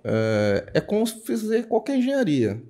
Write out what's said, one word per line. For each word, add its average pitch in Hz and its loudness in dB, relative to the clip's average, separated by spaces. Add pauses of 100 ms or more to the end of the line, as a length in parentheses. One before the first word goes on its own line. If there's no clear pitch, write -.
É, 107 2
é - 2
como 214 0
fazer 226 -2
qualquer 233 0
engenharia, 156 0